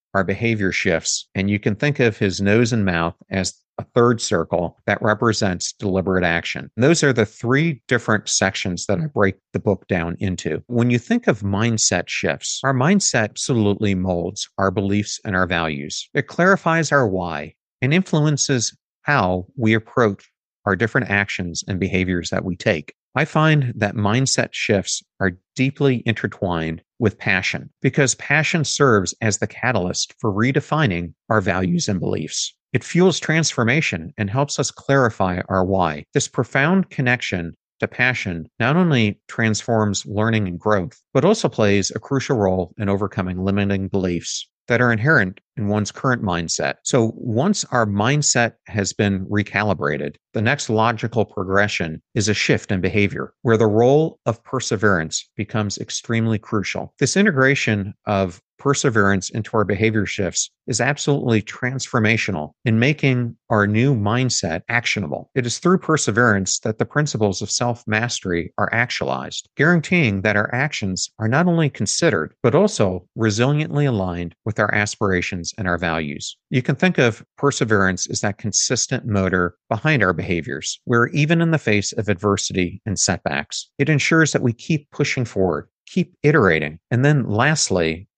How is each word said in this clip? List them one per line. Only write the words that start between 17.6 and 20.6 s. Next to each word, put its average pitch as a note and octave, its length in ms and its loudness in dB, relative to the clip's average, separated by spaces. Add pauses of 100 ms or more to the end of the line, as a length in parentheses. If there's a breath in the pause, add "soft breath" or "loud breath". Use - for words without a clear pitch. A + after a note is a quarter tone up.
and C3 140 2
influences D3+ 840 0 (280)
how F#2 420 0 (100)
we A2+ 200 2
approach A2 520 0 (380)